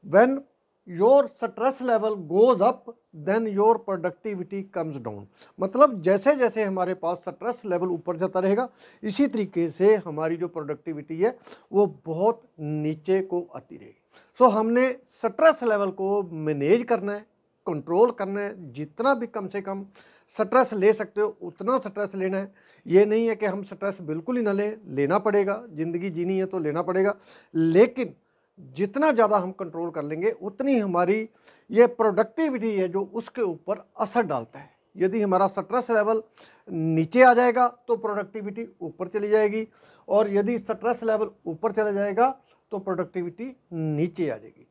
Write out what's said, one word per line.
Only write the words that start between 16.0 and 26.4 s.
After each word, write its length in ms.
manage 600
करना 300
है, 220
control 440
करना 300
है, 320
जितना 420
भी 120
कम 220
से 120
कम 260
stress 460
ले 180
सकते 280
हो 220
उतना 360
stress 360
लेना 240
है। 160
ये 180
नहीं 240
है 80
कि 100
हम 160
stress 380
बिल्कुल 360
ही 60
ना 100
लें, 340
लेना 320
पड़ेगा, 520
ज़िंदगी 400
जीनी 280
है 80